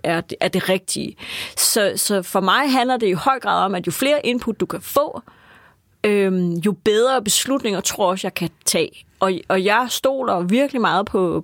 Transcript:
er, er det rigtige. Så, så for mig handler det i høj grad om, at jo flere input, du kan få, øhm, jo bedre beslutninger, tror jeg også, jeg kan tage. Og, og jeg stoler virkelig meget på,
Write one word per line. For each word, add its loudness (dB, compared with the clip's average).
er, -2
er 2
det -2
rigtige. -4
Så, 2
så 0
for -2
mig 2
handler 2
det 0
i 4
høj 0
grad 0
om, -2
at -6
jo 0
flere 0
input, -2
du -2
kan -6
få, -2
øhm, 2
jo 0
bedre 2
beslutninger, 0
tror -2
jeg 4
også, -4
jeg -6
kan -4
tage. -2
Og, 2
og 2
jeg 2
stoler 0
virkelig 2
meget 2
på, 0